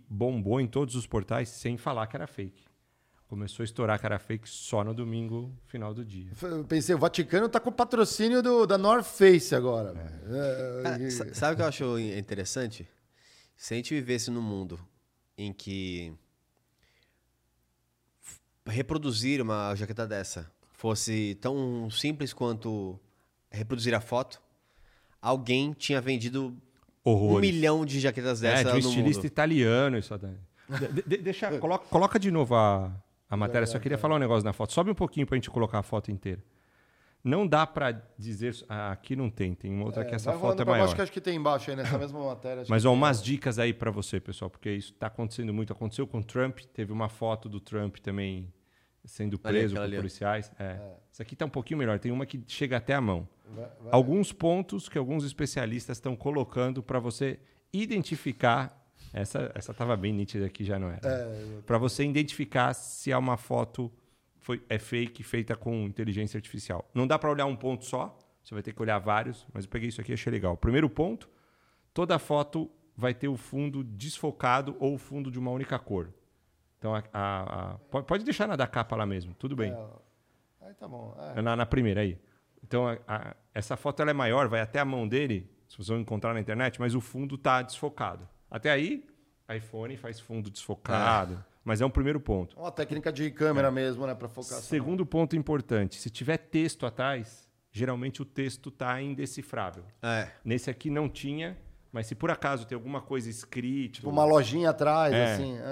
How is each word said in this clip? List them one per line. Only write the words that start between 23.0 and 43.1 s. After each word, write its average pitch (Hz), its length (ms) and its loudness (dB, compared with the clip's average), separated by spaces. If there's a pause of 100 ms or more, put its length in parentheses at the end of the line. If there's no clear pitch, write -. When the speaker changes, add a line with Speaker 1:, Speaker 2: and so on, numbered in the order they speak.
Speaker 3:
reproduzir 113 460 -2
a 107 60 4
foto, - 400 -4 (800)
alguém 131 520 2
tinha 139 260 0
vendido 123 560 -2 (480)
Speaker 1:
Horrores. 104 340 8
Speaker 3:
um - 20 8
milhão 160 460 6
de 139 140 0
jaquetas 127 440 0
Speaker 1:
É, 117 80 6
Speaker 3:
dessa 131 140 6
Speaker 1:
de 127 40 4
um 123 40 4
Speaker 3:
no 131 60 6 (100)
Speaker 1:
estilista 123 320 4
Speaker 3:
mundo. - 40 -2
Speaker 1:
italiano 131 720 4
isso 104 200 -4
daí. 95 200 -10 (560)
De-, 165 100 0
de-, 180 140 0
deixa, 185 400 -2
coloca, 170 300 0
coloca 190 320 6
de 196 100 2
novo 143 260 4
a 98 360 6 (380)
A 104 80 -2
matéria, 117 280 2
só 113 80 0
Speaker 2:
Verdade, 117 100 -2
Speaker 1:
queria 139 120 0
Speaker 2:
é. - 20 2
Speaker 1:
falar 156 180 2
um 147 40 4
negócio 113 260 4
na 104 80 0
foto. 107 200 -4
Sobe 180 180 4
um 196 40 0
pouquinho 151 320 0
pra 135 80 0
gente 120 140 0
colocar 110 300 0
a 95 40 0
foto 107 280 -2
inteira. 95 300 -4 (840)
Não 165 220 4
dá 156 220 4
pra 143 240 0 (260)
dizer, 113 380 -4 (140)
ah, 104 220 -4
aqui 131 240 -6
não 131 140 -2
tem, 95 240 -2
tem 95 200 -8
uma 101 120 -2
outra 110 180 -2
Speaker 2:
É, - 20 -6
Speaker 1:
que 117 100 -4
essa 110 160 -2
Speaker 2:
vai 165 40 0
Speaker 1:
foto 170 80 -6
Speaker 2:
rolando 123 180 4
Speaker 1:
é 117 40 2
Speaker 2:
pra 135 80 6
Speaker 1:
maior. 113 100 6
Speaker 2:
baixo, 90 120 4
que 202 60 0
acho 185 100 -2
que 190 80 -8
tem 175 160 -2
embaixo 147 340 0
aí 135 60 -4
nessa 135 220 -2
mesma 143 280 -6
matéria, 127 360 -6
acho 113 100 -6
Speaker 1:
Mas, 110 120 6
Speaker 2:
que 127 40 8
Speaker 1:
ó, 127 40 10
Speaker 2:
tem. 123 60 8
Speaker 1:
umas 135 240 6